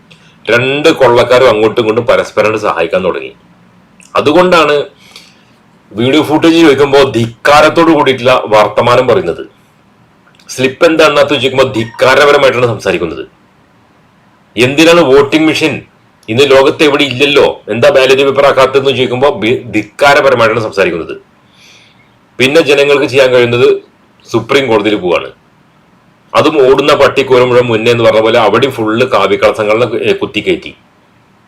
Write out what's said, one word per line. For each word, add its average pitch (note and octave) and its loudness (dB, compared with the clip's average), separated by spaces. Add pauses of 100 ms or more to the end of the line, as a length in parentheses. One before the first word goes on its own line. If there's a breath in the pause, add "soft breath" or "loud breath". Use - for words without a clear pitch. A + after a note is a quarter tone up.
(500 soft breath)
രണ്ട് C3+ 0
കൊള്ളക്കാരും B2+ 2
അങ്ങോട്ടും A2 0
ഇങ്ങോട്ടും A2+ -2
പരസ്പരം G#2 -2
സഹായിക്കാൻ F#2 -4
തുടങ്ങി. C#2+ -6 (840)
അതുകൊണ്ടാണ് D3+ 2 (1080 soft breath)
വീഡിയോ C3 0
ഫുട്ടേജ് E3 0
ചോദിക്കുമ്പോൾ C#3 2
ധിക്കാരത്തോട് D3 0
കൂടിയിട്ടുള്ള C3 0
വർത്തമാനം A#2+ 0
പറയുന്നത്. F2 -2 (1000)
സ്ലിപ്പ് C3 -2
എന്താണെന്നകത്ത് D3+ 2
ചോദിക്കുമ്പോൾ C3 -2
ധിക്കാരപരമായിട്ടാണ് C3 0
സംസാരിക്കുന്നത്. F2 -6 (1300)
എന്തിനാണ് D#3+ 0
വോട്ടിംഗ് C#3+ 0
മെഷീൻ C#3+ -4 (460)
ഇന്ന് C3 0
ലോകത്ത് C3+ 2
എവിടെ D3+ 0
ഇല്ലല്ലോ, C3+ 0
എന്താ A#2 0
ബാലറ്റ് C3 2
പേപ്പർ C#3 0
ആക്കാത്തതെന്ന് C3 0
ചോദിക്കുമ്പോൾ B2 -2
ബി-, A2+ -4
ധിക്കാരപരമായിട്ടാണ് A#2+ 0
സംസാരിക്കുന്നത്. F2 -4 (1200 soft breath)
പിന്നെ C#3 2
ജനങ്ങൾക്ക് C#3+ 2
ചെയ്യാൻ C3 0
കഴിയുന്നത് B2 2 (540)
സുപ്രീം C3+ -2
കോടതിയിൽ G#2+ 0
പോവാണ്. E2+ -4 (1040)
അതും C3 2
ഓടുന്ന D3 2
പട്ടിക്കോര B2+ 2
മുഴുവൻ B2 2
മുന്നേ A#2 0
എന്ന് A2+ 0
പറഞ്ഞ A2 2
പോലെ A2+ 2
അവിടെയും A#2 0
ഫുള്ള് A2 -2
കാവ്യകളസങ്ങളുടെ, G#2+ 0
ഏ, G#2+ -2
കുത്തിക്കയറ്റി. F#2+ -6 (720)